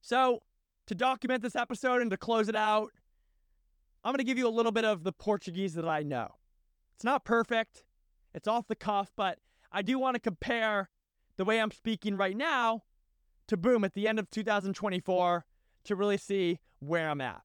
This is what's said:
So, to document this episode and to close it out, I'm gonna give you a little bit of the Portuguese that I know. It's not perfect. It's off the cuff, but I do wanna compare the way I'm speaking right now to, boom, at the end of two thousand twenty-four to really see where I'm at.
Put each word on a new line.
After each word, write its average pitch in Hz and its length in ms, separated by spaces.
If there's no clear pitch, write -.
So, 247 400
to 214 80
document 254 460
this 240 140
episode 247 460
and 233 100
to 196 60
close 220 320
it 214 60
out, 214 360
I'm 226 80
gonna 269 140
give 247 120
you 247 100
a - 20
little 226 240
bit 226 100
of 202 220
the 185 80
Portuguese 190 640
that 165 120
I 151 160
know. 131 320
It's - 100
not 262 180
perfect. 226 640
It's - 140
off 226 200
the 220 80
cuff, 202 400
but 190 240
I 196 100
do 226 160
wanna 262 220
compare 214 680
the 185 80
way 220 160
I'm 220 100
speaking 208 460
right 190 180
now 240 480
to, 220 80
boom, 208 300
at 190 80
the 202 120
end 220 140
of 202 100
two 214 140
thousand 196 300
twenty-four 180 720
to 208 100
really 202 220
see 185 420
where 160 300
I'm 143 120
at. 117 240